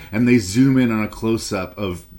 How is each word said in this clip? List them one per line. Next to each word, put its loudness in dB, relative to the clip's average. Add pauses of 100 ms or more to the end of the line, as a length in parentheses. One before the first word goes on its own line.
(100)
and 0
they 6
zoom 2
in 2
on -2
a -6
close-up -6
of, -8 (120)